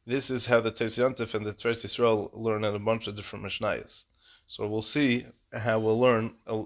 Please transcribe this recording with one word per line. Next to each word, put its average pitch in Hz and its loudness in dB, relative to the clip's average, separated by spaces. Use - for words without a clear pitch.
This 127 -2
is 123 -2
how 120 6
the 113 0
Tes 110 -2
Yontif 123 0
and 104 -4
the 104 -4
Tres 113 -2
Yisrael 110 2
learn 110 -2
in 104 0
a 104 -4
bunch 110 0
of 101 -8
different 104 -10
Mishnayos. - -4
So - -6
we'll 107 -2
see 123 2
how 113 0
we'll 110 2
learn, 117 4
uh, 110 -2